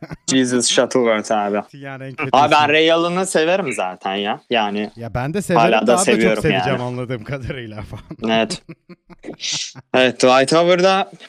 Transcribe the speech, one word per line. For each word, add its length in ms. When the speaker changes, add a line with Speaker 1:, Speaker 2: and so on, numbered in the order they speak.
Speaker 1:
<laughs> 220
Speaker 2:
Jesus 380
Shuttleworth 640
abi. 280
Speaker 1:
Dünyanın 320
en 100
kötü 180
Speaker 2:
Abi 200
ben 100
Speaker 1:
ismi. 100
Speaker 2:
Ray 200
Allen'ı 340
severim 460
zaten 420
ya. 260
Yani 460
Speaker 1:
Ya 180
ben 200
de 80
severim, 200
Speaker 2:
hala 200
da 40
Speaker 1:
daha 100
da 80
çok 100
Speaker 2:
seviyorum 280
Speaker 1:
seveceğim 260
Speaker 2:
yani. 140
Speaker 1:
anladığım 420
kadarıyla 580
falan. 560
Speaker 2:
Evet. 280
Speaker 1:
<laughs> 60
Speaker 2:
Evet, 280
Dwight 300
Howard'a, 580